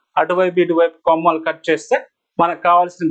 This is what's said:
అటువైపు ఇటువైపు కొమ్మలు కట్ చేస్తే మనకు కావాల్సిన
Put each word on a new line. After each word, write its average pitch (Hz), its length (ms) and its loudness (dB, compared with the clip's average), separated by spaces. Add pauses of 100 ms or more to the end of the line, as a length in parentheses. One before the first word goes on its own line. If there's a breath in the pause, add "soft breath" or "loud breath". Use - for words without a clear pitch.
(160)
అటువైపు 175 480 0
ఇటువైపు 165 340 0 (120)
కొమ్మలు 165 380 0
కట్ 160 220 -8
చేస్తే 160 300 -2 (400)
మనకు 170 280 -2
కావాల్సిన 175 440 0